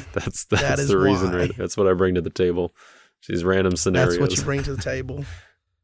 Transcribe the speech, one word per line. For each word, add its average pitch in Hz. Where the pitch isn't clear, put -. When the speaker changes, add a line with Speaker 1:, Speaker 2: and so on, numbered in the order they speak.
Speaker 1:
<laughs> -
That's, -
that's -
Speaker 2:
That 139
is 143
Speaker 1:
the 101
reason 92
Speaker 2:
why. 90
Speaker 1:
right 90
there. -
That's 90
what 98
I 92
bring 92
to 90
the 82
table. 90
These 87
random 92
scenarios. 90
Speaker 2:
That's 90
what 90
you 139
bring 139
to 139
the -
table. 131